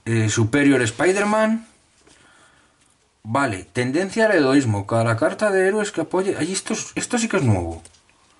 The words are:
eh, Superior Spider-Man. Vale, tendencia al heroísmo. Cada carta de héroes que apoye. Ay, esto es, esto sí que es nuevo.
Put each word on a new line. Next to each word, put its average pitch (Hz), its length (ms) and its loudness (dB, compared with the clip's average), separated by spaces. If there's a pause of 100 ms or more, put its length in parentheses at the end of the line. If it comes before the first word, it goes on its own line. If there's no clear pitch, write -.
eh, 110 260 0
Superior 131 500 2
Spider-Man. 208 880 0 (1600)
Vale, 110 380 -2
tendencia 180 600 0
al 214 60 2
heroísmo. 131 540 2
Cada 113 300 0
carta 202 340 0
de 190 160 2
héroes 208 260 0
que 160 100 -4
apoye. 185 360 -2
Ay, 165 140 -4
esto 202 220 -6
es, - 200 -8
esto - 240 -4
sí 226 100 -2
que 196 100 -2
es 156 40 0
nuevo. 87 400 -2 (580)